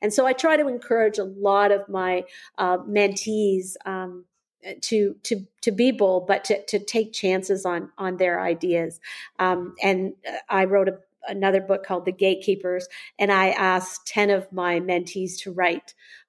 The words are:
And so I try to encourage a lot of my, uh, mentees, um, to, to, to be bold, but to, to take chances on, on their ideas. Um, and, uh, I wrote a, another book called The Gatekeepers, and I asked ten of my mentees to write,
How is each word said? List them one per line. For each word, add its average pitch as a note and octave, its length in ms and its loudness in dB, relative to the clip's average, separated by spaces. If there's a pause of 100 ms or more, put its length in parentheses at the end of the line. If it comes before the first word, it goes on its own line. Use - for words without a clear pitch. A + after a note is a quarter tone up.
And G#3+ 120 0
so B3+ 140 4
I C4 60 4
try D#4 240 2
to D4+ 100 2
encourage A3+ 520 0
a G3+ 60 -2
lot G3 460 2
of G3+ 180 0
my, F#3 360 -2 (340)
uh, F3+ 200 2
mentees, G3+ 1000 0 (100)
um, F#3 380 -8 (560)
to, G#3 420 0
to, G3 240 -4 (140)
to - 100 0
be A#3+ 220 2
bold, F#3 340 2
but F#3+ 200 2
to, G3+ 180 0
to G3+ 160 -2
take A3 320 -2
chances F#3+ 520 0
on, E3+ 320 -4
on F#3 200 -4
their F3+ 240 2
ideas. E3+ 580 -2 (400)
Um, F#3 420 -2
and, F#3+ 340 0 (140)
uh, - 100 -8 (100)
I F#3+ 160 2
wrote F#3+ 240 4
a, F#3+ 100 -6 (300)
another G3 320 2
book F#3+ 260 -2
called F3+ 180 -4
The F#3 60 -2
Gatekeepers, F#3 800 -2 (280)
and G3+ 140 0
I F#3+ 200 4
asked F#3 580 -2
ten G#3 200 2
of F#3+ 240 2
my F3 280 0
mentees F3+ 640 -4
to F#3+ 100 -12
write, F3 420 -2 (340)